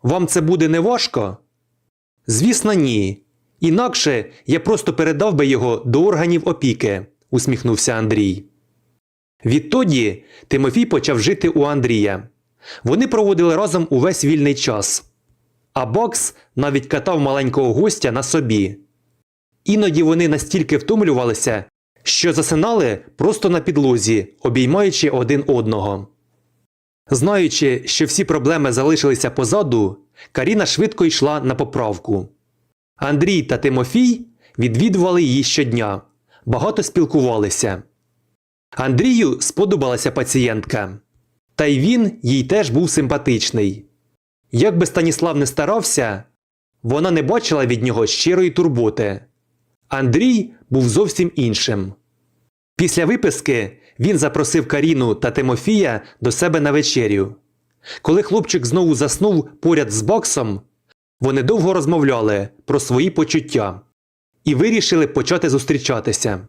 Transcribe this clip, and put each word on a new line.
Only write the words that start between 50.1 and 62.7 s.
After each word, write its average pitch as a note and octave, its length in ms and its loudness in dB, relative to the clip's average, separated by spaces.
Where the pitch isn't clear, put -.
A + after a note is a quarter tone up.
був B2+ 200 2
зовсім F3 460 0
іншим. G#2 580 -2
Після E3+ 300 0
виписки B2+ 720 -2
він E3+ 180 2
запросив C#3+ 500 0
Каріну C#3 480 0
та A#2+ 160 -2
Тимофія C3 680 0
до - 100 0
себе - 280 0
на C#3+ 120 0
вечерю. G#2+ 640 0
Коли F#3+ 220 2
хлопчик F3+ 420 -2
знову D#3+ 300 2
заснув D#3 540 0
поряд D3+ 300 2
з A2 100 -4
Баксом, A#2 600 -2
вони C3+ 200 0
довго F#3+ 300 2
розмовляли C3+ 760 0
про C#3+ 140 0